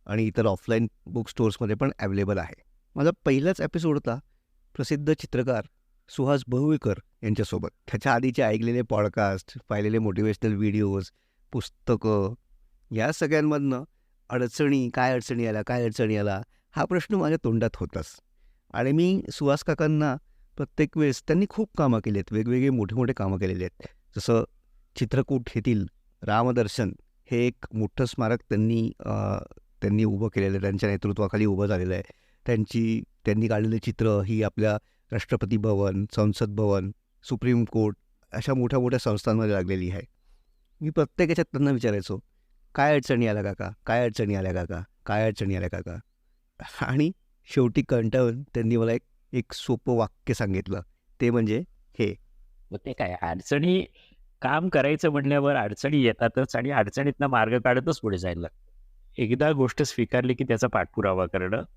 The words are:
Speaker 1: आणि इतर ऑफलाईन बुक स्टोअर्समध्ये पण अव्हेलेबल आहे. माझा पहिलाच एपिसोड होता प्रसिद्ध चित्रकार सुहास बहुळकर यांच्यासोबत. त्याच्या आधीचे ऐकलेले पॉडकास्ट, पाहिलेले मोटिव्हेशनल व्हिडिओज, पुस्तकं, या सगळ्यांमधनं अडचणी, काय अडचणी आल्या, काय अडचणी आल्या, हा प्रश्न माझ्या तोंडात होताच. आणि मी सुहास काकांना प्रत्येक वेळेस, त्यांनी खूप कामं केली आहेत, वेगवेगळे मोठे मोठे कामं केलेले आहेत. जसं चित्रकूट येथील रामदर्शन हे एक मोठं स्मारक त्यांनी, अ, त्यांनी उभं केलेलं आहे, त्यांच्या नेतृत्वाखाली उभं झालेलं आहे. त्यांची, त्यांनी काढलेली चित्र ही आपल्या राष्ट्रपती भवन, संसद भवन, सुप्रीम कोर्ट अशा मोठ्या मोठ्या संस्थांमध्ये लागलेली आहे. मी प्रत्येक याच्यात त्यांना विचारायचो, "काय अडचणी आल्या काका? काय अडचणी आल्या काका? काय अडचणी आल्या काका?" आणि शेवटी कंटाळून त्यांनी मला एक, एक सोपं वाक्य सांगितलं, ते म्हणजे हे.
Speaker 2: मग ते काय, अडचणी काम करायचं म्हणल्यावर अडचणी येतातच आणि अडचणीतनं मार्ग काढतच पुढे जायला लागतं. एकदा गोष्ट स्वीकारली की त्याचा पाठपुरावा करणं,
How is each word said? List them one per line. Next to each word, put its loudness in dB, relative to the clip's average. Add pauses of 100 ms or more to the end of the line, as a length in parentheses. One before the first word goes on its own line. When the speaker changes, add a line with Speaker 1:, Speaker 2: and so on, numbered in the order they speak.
Speaker 1:
आणि -2
इतर 0
ऑफलाईन 2 (180)
बुक -6
स्टोअर्समध्ये 0
पण 0
अव्हेलेबल 0
आहे. -8 (320)
माझा 2 (140)
पहिलाच 2
एपिसोड -2
होता -4 (560)
प्रसिद्ध -2
चित्रकार -2 (480)
सुहास 0
बहुळकर 0 (300)
यांच्यासोबत. -2 (220)
त्याच्या 0
आधीचे 2
ऐकलेले 2
पॉडकास्ट, 0 (160)
पाहिलेले 0
मोटिव्हेशनल 0
व्हिडिओज, 0 (460)
पुस्तकं, -2 (580)
या 0
सगळ्यांमधनं 0 (460)
अडचणी, 0
काय 2
अडचणी -2
आल्या, -2
काय -2
अडचणी 0
आल्या, -2 (300)
हा -2
प्रश्न -2
माझ्या 2
तोंडात 0
होताच. -8 (680)
आणि 0
मी 2
सुहास 0
काकांना 0 (420)
प्रत्येक -2
वेळेस, 2
त्यांनी 2
खूप -4
कामं 2
केली -2
आहेत, -4
वेगवेगळे 0
मोठे 0
मोठे 0
कामं -2
केलेले -2
आहेत. -10 (300)
जसं 2 (560)
चित्रकूट -2
येथील 0 (380)
रामदर्शन 0 (400)
हे 0 (100)
एक -6
मोठं -2
स्मारक -2 (100)
त्यांनी, 0
अ, -4 (440)
त्यांनी 2
उभं 0
केलेलं 0
आहे, -2
त्यांच्या 0
नेतृत्वाखाली 0
उभं 2
झालेलं -2
आहे. -6 (420)
त्यांची, 0 (220)
त्यांनी 2
काढलेली 0
चित्र 0
ही 0
आपल्या 0 (340)
राष्ट्रपती -2
भवन, 0 (100)
संसद 2
भवन, 0 (320)
सुप्रीम 2
कोर्ट 0 (360)
अशा -2
मोठ्या 0
मोठ्या 2
संस्थांमध्ये 0
लागलेली -2
आहे. -6 (800)
मी -4
प्रत्येक 2
याच्यात 0
त्यांना 2
विचारायचो, -2 (560)
"काय 4
अडचणी 2
आल्या 0
काका? -6 (160)
काय 2
अडचणी 0
आल्या -2
काका? -4 (220)
काय 0
अडचणी -2
आल्या -4
काका?" -10 (880)
आणि 2 (340)
शेवटी 2
कंटाळून 0
त्यांनी 0
मला 2
एक, 0 (320)
एक -4
सोपं -2
वाक्य -2
सांगितलं, -2 (400)
ते 4
म्हणजे 2 (360)
हे. 0 (560)
Speaker 2:
मग -8
ते -8
काय, -4
अडचणी 0 (560)
काम 0
करायचं 2
म्हणल्यावर 2
अडचणी 0
येतातच 2
आणि -2
अडचणीतनं 0
मार्ग 2
काढतच 2
पुढे -2
जायला -4
लागतं. -12 (480)
एकदा 2
गोष्ट 0
स्वीकारली 0
की -4
त्याचा 2
पाठपुरावा 0
करणं, -2 (140)